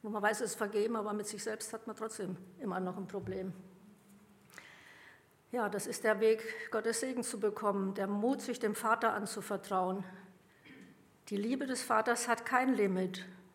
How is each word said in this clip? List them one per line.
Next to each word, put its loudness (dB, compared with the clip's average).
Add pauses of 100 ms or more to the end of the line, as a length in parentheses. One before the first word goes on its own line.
wo -6
man -2
weiß, 4
es -2
ist -6
vergeben, 0
aber -2
mit -4
sich -8
selbst -6
hat -10
man -8
trotzdem -6 (240)
immer -2
noch -2
ein -8
Problem. -6 (2000)
Ja, 0
das -4
ist -6
der 4
Weg, 6 (280)
Gottes 0
Segen -2
zu -6
bekommen, 2
der 0
Mut, 2
sich -4
dem 0
Vater 2
anzuvertrauen. -2 (1200)
Die -2
Liebe 0
des -2
Vaters 4
hat 2
kein 4
Limit. 2 (300)